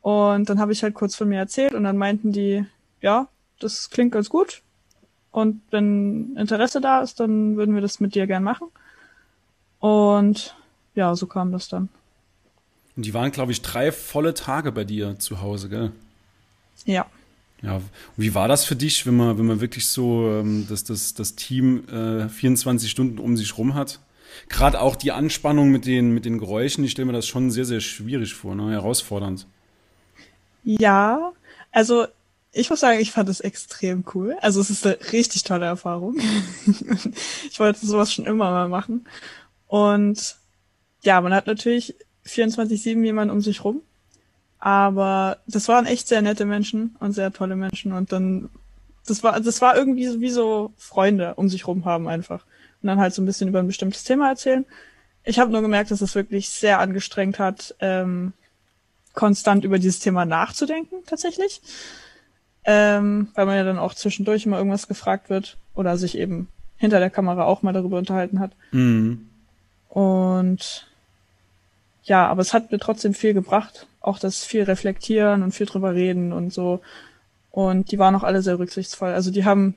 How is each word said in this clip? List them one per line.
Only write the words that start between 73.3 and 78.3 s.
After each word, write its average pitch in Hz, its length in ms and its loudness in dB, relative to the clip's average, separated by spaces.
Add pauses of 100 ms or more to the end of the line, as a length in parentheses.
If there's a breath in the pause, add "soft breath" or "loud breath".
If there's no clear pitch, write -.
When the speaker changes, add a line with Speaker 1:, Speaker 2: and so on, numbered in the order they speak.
Speaker 1:
gebracht. - 540 -2 (140)
Auch 196 180 -2
das - 240 -4
viel 214 200 0
reflektieren 202 800 2
und 185 100 -2
viel 208 120 -2
drüber 190 280 -2
reden 180 400 0
und 175 180 -4
so. 180 300 -2 (720 loud breath)
Und 190 380 0
die 202 80 -2
waren 190 160 8
auch 196 80 0
alle 190 180 2